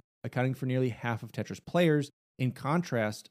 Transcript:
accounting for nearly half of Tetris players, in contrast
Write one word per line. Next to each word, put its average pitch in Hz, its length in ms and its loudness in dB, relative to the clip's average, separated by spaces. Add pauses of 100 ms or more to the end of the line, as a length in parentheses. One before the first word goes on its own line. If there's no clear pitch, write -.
(240)
accounting 131 300 0
for 127 140 -6
nearly 127 220 2
half 117 340 -4
of 113 80 -14
Tetris - 340 -6
players, 156 460 4 (260)
in 127 140 0
contrast 135 800 -2